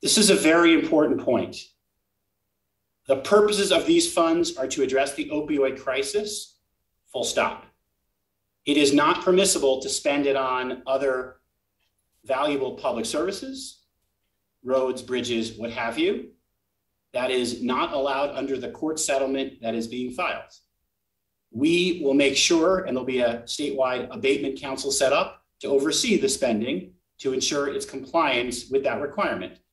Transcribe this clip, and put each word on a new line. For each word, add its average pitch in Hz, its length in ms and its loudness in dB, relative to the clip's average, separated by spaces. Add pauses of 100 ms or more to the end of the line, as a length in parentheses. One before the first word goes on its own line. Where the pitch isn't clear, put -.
This - 160 2
is 196 120 6
a 190 40 8
very 165 380 6
important 151 480 2
point. 110 360 -2 (1500)
The 135 100 2
purposes 202 540 4
of 165 160 2
these 170 260 4
funds 165 440 2
are 135 120 -4
to 139 140 -2
address 135 320 0
the - 160 -8
opioid 151 480 -2
crisis, - 800 -4 (540)
full 123 120 -4
stop. - 420 -2 (960)
It 143 140 2
is 139 160 4
not 151 300 4
permissible 175 560 4
to 135 100 -6
spend 143 360 0
it 135 100 2
on 127 500 -2
other 135 500 -2 (880)
valuable 135 520 -2
public 117 280 -4
services, 190 800 -6 (800)
roads, 127 380 0
bridges, 113 500 -4
what 110 180 -8
have 117 280 -6
you. 180 320 -2 (840)
That 127 180 -2
is 123 320 -2
not 160 300 -2
allowed 139 380 -2
under 135 280 -4
the 120 120 -8
court 156 280 -6
settlement 135 640 -2
that 113 140 -4
is 113 120 -4
being 123 260 -6
filed. - 400 -8 (1000)
We 170 520 2
will 139 120 2
make 139 240 4
sure, 175 460 2
and 127 120 -4
there'll 123 80 -4
be 127 160 -2
a 117 200 0
statewide 131 720 -4
abatement 135 480 0
council 139 320 -6
set 135 220 2
up 175 320 -2 (160)
to - 80 -8
oversee 151 480 2
the 135 120 2
spending 131 680 -2 (240)
to 131 160 -2
ensure 139 340 -2
its 135 160 -6
compliance 131 840 -2
with 135 140 2
that 127 180 0
requirement. 143 560 -6 (140)